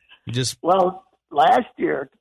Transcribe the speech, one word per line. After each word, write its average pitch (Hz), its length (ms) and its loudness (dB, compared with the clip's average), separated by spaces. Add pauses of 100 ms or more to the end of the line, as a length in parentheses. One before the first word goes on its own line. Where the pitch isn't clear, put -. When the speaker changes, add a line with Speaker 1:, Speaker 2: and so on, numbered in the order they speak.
(260)
Speaker 1:
You 117 60 -10
just 123 300 -6
Speaker 2:
Well, 180 420 0 (260)
last 196 380 2 (100)
year, 151 320 -4 (100)